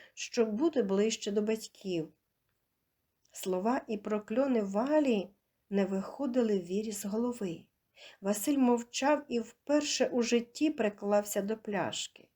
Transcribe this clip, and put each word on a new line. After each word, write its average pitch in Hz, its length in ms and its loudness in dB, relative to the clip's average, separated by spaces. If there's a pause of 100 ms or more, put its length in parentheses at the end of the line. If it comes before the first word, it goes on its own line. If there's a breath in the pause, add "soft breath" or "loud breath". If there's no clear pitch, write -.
(140 loud breath)
щоб 220 380 -2
бути 269 300 2
ближче 208 480 0
до 208 120 0
батьків. 196 680 -4 (1200)
Слова 196 560 -2
і 214 100 -4
прокльони 220 640 0
Валі 226 680 2 (400)
не 196 140 2
виходили 214 760 0
Вірі 196 340 -4
з 202 120 -10
голови. 220 600 -4 (560 loud breath)
Василь 208 380 0
мовчав 262 720 2
і 240 120 -2
вперше 294 680 0
у 240 160 2
житті 233 480 0
приклався 208 720 0
до 214 140 -4
пляшки. - 800 -6